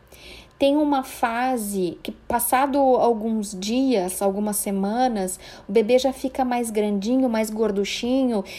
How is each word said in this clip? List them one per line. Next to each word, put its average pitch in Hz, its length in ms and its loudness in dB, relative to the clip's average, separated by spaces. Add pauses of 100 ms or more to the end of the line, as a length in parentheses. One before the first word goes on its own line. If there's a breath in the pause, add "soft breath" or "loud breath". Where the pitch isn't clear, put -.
(580 loud breath)
Tem 277 200 4
uma 285 260 2
fase 226 960 -2
que, - 120 -10
passado 262 640 0
alguns 226 800 2
dias, 214 640 0
algumas 202 340 0
semanas, 202 800 -2 (300 loud breath)
o - 60 -8
bebê 233 260 4
já 262 140 0
fica 262 320 -2
mais 240 260 -2
grandinho, 208 560 0
mais 220 220 0
gorduchinho, 220 920 0 (180 loud breath)